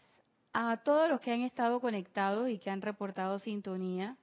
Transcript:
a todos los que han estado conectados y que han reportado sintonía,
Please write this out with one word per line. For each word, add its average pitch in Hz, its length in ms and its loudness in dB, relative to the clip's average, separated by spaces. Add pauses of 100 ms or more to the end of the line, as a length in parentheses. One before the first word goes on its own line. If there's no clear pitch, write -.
(540)
a 233 240 0
todos 302 320 4
los 269 120 2
que 254 100 -2
han 233 100 0
estado 247 380 0
conectados 208 720 0
y 214 100 -2
que - 100 -6
han 196 120 -2
reportado 196 580 -4
sintonía, 190 840 -4